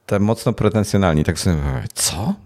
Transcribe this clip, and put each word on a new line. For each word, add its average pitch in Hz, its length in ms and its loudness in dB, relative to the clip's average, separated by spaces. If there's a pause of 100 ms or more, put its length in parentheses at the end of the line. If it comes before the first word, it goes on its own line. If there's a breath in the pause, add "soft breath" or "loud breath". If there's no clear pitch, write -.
te 101 140 0
mocno 113 340 0
pretensjonalni, 98 680 2
tak 82 160 -2
sobie 90 160 0
mówię, 69 280 -4 (100)
„Co? 110 400 -2 (120)